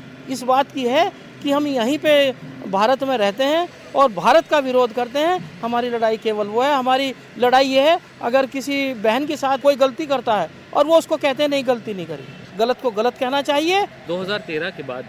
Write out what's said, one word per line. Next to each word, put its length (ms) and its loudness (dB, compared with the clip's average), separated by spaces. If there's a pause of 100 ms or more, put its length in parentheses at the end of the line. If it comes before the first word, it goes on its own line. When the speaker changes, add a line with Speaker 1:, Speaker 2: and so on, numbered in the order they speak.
(300)
Speaker 1:
इस 120 -8
बात 300 0
की 100 -6
है 300 2 (300)
कि 80 -2
हम 160 0
यहीं 320 0
पे 360 2 (340)
भारत 360 2
में 140 -2
रहते 260 0
हैं 240 0 (260)
और 180 4
भारत 340 4
का 120 2
विरोध 340 0
करते 260 -4
हैं। 420 -2
हमारी 300 -4
लड़ाई 260 0
केवल 300 -2
वो 160 -2
है। 140 2
हमारी 380 0 (240)
लड़ाई 280 4
ये 240 4
है, 100 2 (220)
अगर 240 2
किसी 480 -4
बहन 320 0
के 100 -4
साथ 220 -2
कोई 180 2
गलती 300 0
करता 340 0
है 100 -4 (240)
और 120 4
वो 120 6
उसको 180 -2
कहते 260 -2
हैं, 80 0
"नहीं, 160 -2
गलती 280 -2
नहीं 120 -8
करी", 520 -14
गलत 240 0
को 80 0
गलत 280 -2
कहना 240 -2
चाहिए। 400 0
Speaker 2:
दो 340 -8
हज़ार 220 -4
तेरह 320 -6
के 120 -12
बाद 260 -10